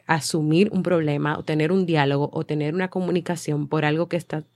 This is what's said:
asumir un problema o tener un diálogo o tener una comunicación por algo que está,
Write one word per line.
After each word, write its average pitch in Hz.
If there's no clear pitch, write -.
asumir 160
un 185
problema 151
o -
tener 156
un 190
diálogo 143
o 160
tener 151
una 185
comunicación 170
por 156
algo 156
que 175
está, 160